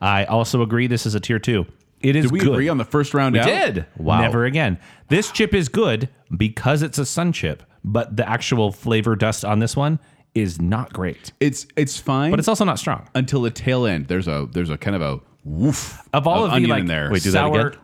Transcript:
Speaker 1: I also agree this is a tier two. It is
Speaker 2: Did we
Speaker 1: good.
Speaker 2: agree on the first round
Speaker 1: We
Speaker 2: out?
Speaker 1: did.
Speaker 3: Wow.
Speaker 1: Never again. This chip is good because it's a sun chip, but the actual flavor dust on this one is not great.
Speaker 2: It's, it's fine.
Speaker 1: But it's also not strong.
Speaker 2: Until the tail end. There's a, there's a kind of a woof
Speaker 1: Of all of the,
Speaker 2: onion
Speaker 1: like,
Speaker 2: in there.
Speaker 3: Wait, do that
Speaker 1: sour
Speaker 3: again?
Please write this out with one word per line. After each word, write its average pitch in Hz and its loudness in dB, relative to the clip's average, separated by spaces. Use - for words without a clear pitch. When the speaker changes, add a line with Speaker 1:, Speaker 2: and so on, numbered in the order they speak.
Speaker 1:
I 98 2
also 113 0
agree 117 0
this 120 -2
is 107 -2
a 104 0
tier 113 -2
two. 107 0
It 139 2
is 156 2
Speaker 2:
Did 123 2
we 170 2
Speaker 1:
good. 185 4
Speaker 2:
agree 135 2
on 147 0
the - -2
first 147 0
round 135 2
Speaker 1:
We 117 4
Speaker 2:
out? 120 4
Speaker 1:
did. 269 0
Speaker 3:
Wow. 78 2
Speaker 1:
Never 117 2
again. 131 0
This 196 2
chip 214 0
is 170 2
good 131 0
because 127 0
it's 156 -6
a 139 -2
sun 170 -2
chip, 76 -4
but 107 -2
the 110 0
actual 113 0
flavor 113 0
dust 107 0
on 107 2
this 113 0
one 151 0
is 92 -2
not 107 -2
great. - -8
Speaker 2:
It's, 143 0
it's 143 -2
fine. 143 -2
Speaker 1:
But - 2
it's 156 0
also 220 2
not 165 0
strong. - -4
Speaker 2:
Until 131 0
the 117 0
tail 127 0
end. 80 -2
There's 90 -2
a, 73 -4
there's 85 -2
a 73 -4
kind 101 -4
of 85 -2
a 69 -4
woof 92 -2
Speaker 1:
Of 143 2
all 196 2
of 185 0
the, 120 0
Speaker 2:
onion - 2
Speaker 1:
like, - 0
Speaker 2:
in 90 -2
there. 78 -2
Speaker 3:
Wait, 90 2
do 95 2
that 95 4
Speaker 1:
sour 143 2
Speaker 3:
again? - -14